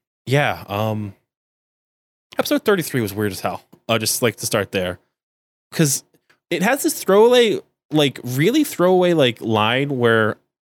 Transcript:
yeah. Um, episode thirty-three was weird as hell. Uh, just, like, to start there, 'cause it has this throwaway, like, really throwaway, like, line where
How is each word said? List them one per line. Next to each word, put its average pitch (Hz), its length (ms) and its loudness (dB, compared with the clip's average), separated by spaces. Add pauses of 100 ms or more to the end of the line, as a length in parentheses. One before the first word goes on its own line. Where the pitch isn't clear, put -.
(260)
yeah. 120 400 -2
Um, 107 480 -6 (1200)
episode 269 280 -2
thirty-three 180 360 0
was 98 140 -4
weird 104 160 -2
as 90 80 -10
hell. 90 240 -6 (260)
Uh, 113 120 2
just, 107 200 -4
like, 113 180 2
to - 80 -8
start 104 260 -2
there, 90 260 -4 (720)
'cause 147 320 -2 (480)
it 175 140 -2
has 262 180 0
this - 180 -4
throwaway, 226 600 4 (320)
like, 147 320 2
really 165 400 0
throwaway, 180 480 2
like, 131 280 2
line 113 560 0
where 113 420 2 (300)